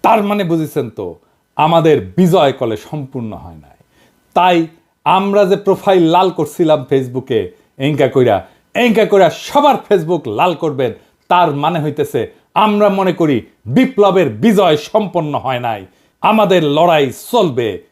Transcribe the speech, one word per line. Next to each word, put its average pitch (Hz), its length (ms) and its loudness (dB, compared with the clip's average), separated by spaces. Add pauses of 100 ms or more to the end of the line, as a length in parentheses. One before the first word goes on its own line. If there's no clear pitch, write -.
তার 214 200 2
মানে 202 220 -2
বুঝেছেন 156 460 -4
তো, 90 240 -12 (420)
আমাদের 151 600 2
বিজয় 165 360 2
কলে 113 240 -4
সম্পূর্ণ 131 560 -12
হয় 82 220 -18
নাই। - 220 -20 (580)
তাই 175 320 2 (380)
আমরা 196 400 2
যে 190 120 2
প্রোফাইল 190 460 0
লাল 180 280 2
করছিলাম 156 540 -2
ফেসবুকে 123 680 -4 (260)
এঙ্কা 139 300 0
কইরা, 117 380 2 (280)
এঙ্কা 226 300 2
কইরা 196 260 4
সবার 285 440 0 (140)
Facebook 165 420 -2
লাল 156 240 0
করবেন। 135 380 -4 (360)
তার 175 220 2
মানে 151 300 -4
হইতেছে 139 540 -4 (200)
আমরা 208 340 0
মনে 190 240 0
করি 143 340 -2 (200)
বিপ্লবের 190 640 2
বিজয় 175 460 2
সম্পন্ন 160 640 -4
হয় 123 220 -6
নাই, 113 260 -8 (340)
আমাদের 185 440 2
লড়াই 147 480 2 (200)
চলবে। 123 600 -2